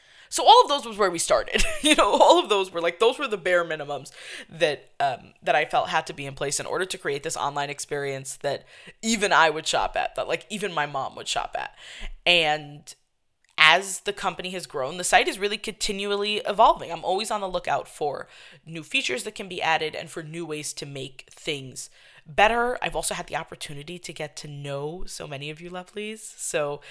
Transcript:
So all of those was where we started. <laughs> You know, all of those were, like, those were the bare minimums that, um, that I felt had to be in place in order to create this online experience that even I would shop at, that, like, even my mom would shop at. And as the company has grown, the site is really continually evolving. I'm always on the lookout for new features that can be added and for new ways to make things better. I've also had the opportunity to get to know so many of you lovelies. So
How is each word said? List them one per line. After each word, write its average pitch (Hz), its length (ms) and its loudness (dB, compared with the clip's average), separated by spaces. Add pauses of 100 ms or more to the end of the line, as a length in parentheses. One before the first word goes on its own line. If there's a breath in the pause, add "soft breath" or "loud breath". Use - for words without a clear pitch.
(300 loud breath)
So - 160 -2
all 466 180 12
of 381 40 2
those 277 180 0
was 220 120 -8
where 196 120 4
we 170 100 -2
started. - 440 2 (100)
<laughs> - 80 -8
You 311 140 6
know, 214 160 4
all 240 260 8
of 349 120 0
those 196 200 2
were, 170 120 -6
like, 175 180 -2
those 247 180 4
were 277 120 -4
the 208 80 -4
bare 175 260 2
minimums 147 480 -8 (380 loud breath)
that, 156 400 0 (100)
um, 135 420 -2
that 175 140 2
I 151 80 4
felt 160 240 0
had 160 200 0
to 170 60 -10
be 143 120 -10
in 139 80 -10
place 143 260 -4
in 143 60 -6
order 170 180 -2
to 185 140 -6
create 147 260 -6
this 160 140 -6
online 143 320 -2
experience 139 680 -6
that 139 280 -4 (360 loud breath)
even 220 300 0
I 156 180 8
would 156 160 -4
shop 104 300 0
at, - 200 -2
that, 110 120 -2
like, 160 220 -4
even 196 240 -6
my 151 120 0
mom 135 300 -6
would 120 140 -10
shop - 280 -4
at. - 180 -8 (500 loud breath)
And 151 680 2 (640)
as 175 440 6
the 202 100 -4
company 185 380 -6
has 185 160 -8
grown, 147 320 -6
the 175 80 -6
site 226 240 6
is 240 100 -4
really 208 180 -2
continually 202 880 -2
evolving. 208 460 6
I'm 160 140 -6
always 196 260 0
on 214 80 0
the 196 80 -4
lookout 170 400 -2
for - 400 -4 (380 loud breath)
new 160 180 -12
features 254 400 -2
that 214 120 -10
can 202 120 -10
be 185 140 -8
added 156 340 0
and - 140 -10
for 165 140 -10
new 160 220 -10
ways 151 280 -8
to - 120 -10
make 139 460 -14
things 135 580 -8 (400 loud breath)
better. 226 520 2
I've 151 140 -4
also 156 180 -2
had 170 140 -8
the 147 100 -6
opportunity 151 600 -10
to 170 140 -14
get 151 260 -10
to 156 120 -14
know 143 580 -6
so - 200 -10
many 147 220 -10
of 156 120 -14
you 175 100 -14
lovelies. 208 480 -10 (180)
So 147 540 -2